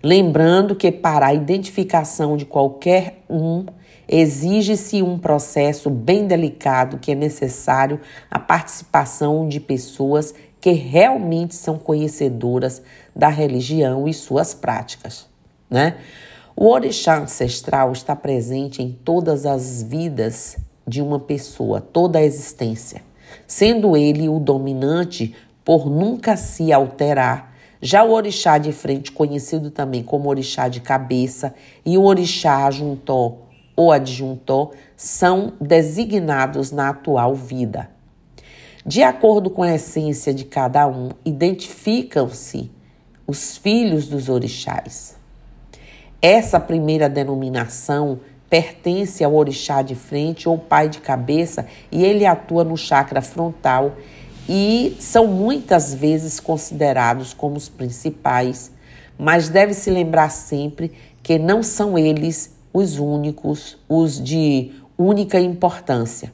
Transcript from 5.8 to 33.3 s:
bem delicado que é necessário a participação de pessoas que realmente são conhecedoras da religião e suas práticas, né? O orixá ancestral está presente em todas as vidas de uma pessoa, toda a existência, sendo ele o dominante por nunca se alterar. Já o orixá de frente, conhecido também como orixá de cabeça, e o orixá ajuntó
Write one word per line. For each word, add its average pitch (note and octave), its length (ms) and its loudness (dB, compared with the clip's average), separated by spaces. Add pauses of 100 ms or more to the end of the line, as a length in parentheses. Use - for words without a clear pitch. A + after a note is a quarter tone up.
bem C#3+ 360 0
delicado C#3 760 0
que D3 120 -6
é C#3 40 0
necessário C#3 840 -2 (320)
a - 80 -4
participação D#3 1080 -2
de D3 120 -4
pessoas C#3 760 -2 (260)
que F3+ 120 4
realmente E3+ 840 2
são D#3 240 -6
conhecedoras B2+ 1040 -2 (320)
da D3 140 4
religião C#3 800 0
e D#3+ 60 -2
suas - 400 -2
práticas, - 760 -8 (420)
né? D3+ 280 0 (560)
O G3+ 140 4
orixá A3+ 500 2
ancestral C3 760 -2
está C#3+ 220 -6
presente C3 680 -4
em B2+ 80 -6
todas D#3+ 540 -2
as B2+ 360 -4
vidas A#2 760 -6 (280)
de B2 160 -4
uma D3 160 -2
pessoa, B2+ 640 -6
toda E3+ 400 0
a D#3 40 6
existência, C3 760 -4 (460)
sendo G#3+ 480 4
ele D3+ 320 4
o D#3 100 0
dominante C#3 960 -2 (300)
por D3 260 2
nunca G#3+ 460 0
se D#3+ 380 0
alterar. C3+ 760 0 (320)
Já F#3 220 6
o A3+ 80 4
orixá G3+ 480 2
de D3+ 140 -4
frente, C#3 400 -6
conhecido D3 580 -4
também C3+ 320 -6
como C#3+ 260 -4
orixá C3 380 -4
de B2 140 -6
cabeça, B2+ 760 -2 (300)
e F3 120 2
o F#3+ 60 6
orixá E3+ 640 4
ajuntó C3+ 680 -2 (380)